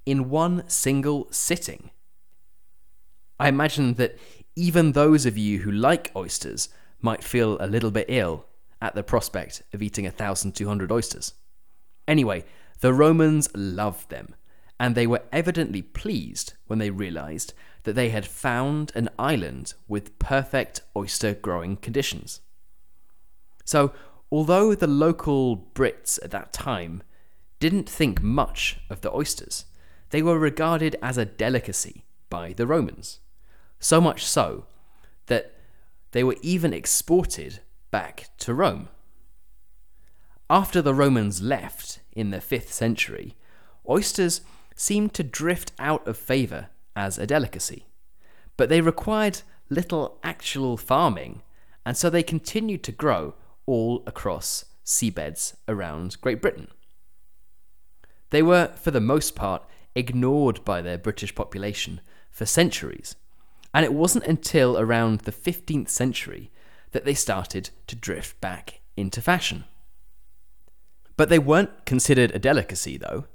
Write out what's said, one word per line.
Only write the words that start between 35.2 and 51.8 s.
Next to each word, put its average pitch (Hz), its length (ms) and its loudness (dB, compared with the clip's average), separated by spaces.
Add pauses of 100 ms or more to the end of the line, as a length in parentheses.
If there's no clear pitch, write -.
that - 280 -2 (580)
they 123 120 2
were 127 180 2
even 170 300 2
exported 85 880 0 (300)
back - 480 -6
to - 160 -2
Rome. 131 340 0 (1600)
After 185 320 4
the 143 120 4
Romans 117 480 4
left - 580 -4 (140)
in 107 160 -2
the 95 100 -4
fifth - 320 -4
century, - 640 -2 (540)
oysters 175 520 2 (340)
seemed 208 400 0
to 175 80 -2
drift 165 560 -2
out 151 280 0
of 143 80 -4
favour - 540 -2 (260)
as 98 220 -2
a 107 100 -4
delicacy. 110 580 -2 (680)
But 120 140 4
they 165 120 6
required 208 600 2 (280)
little 160 540 -2
actual 135 540 -4
farming, 113 640 0 (440)